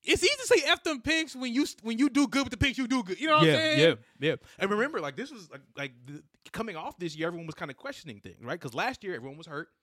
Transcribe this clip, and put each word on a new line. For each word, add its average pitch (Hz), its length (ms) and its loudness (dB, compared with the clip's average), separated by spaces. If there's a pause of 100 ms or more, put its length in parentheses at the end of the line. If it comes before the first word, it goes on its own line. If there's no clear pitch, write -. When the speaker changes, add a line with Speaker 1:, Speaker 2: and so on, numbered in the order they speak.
Speaker 1:
It's 311 160 4
easy 508 140 4
to 523 100 -8
say 403 200 6
F 339 180 4
them 294 180 0
picks 320 340 0
when 247 160 -6
you 269 100 2
s-, - 200 -4
when 220 160 -4
you 285 100 4
do 269 200 4
good 269 160 0
with 240 80 -6
the 240 40 -10
picks 262 220 0
you 262 80 -2
do 247 160 0
good. 180 180 -6
You 302 80 -2
know 302 100 6
what 311 80 8
Speaker 2:
Yeah, - 60 8
Speaker 1:
I'm - 60 4
saying? 311 220 2 (400)
Speaker 2:
yeah, 143 100 0
yeah. 135 60 -2 (220)
And 190 120 0
remember, 226 300 0
like, 139 160 -8
this 277 140 -10
was, 202 200 -18
like, 139 100 -18 (160)
like, 139 160 -8 (140)
the, 143 160 -16 (300)
coming 214 240 -8
off 202 220 -12
this 165 180 -8
year, 156 100 -4
everyone 170 200 -8
was 156 80 -12
kinda 147 200 -10
questioning 156 460 -14
things, - 240 -18
right? 160 160 -8
'Cause 127 140 -10
last 208 300 -6
year, 180 100 -8
everyone 135 220 -14
was 165 100 -20
hurt. 156 220 -12 (140)